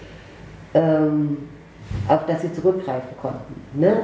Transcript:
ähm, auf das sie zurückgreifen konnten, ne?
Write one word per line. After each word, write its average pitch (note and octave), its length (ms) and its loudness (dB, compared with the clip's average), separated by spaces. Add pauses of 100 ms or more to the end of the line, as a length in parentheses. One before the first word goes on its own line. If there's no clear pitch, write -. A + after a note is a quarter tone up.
(720)
ähm, D3+ 640 4 (680)
auf D#3 200 4
das E3+ 140 0
sie E3+ 120 -2
zurückgreifen D#3+ 680 0
konnten, - 580 -8
ne? F#3 140 6 (100)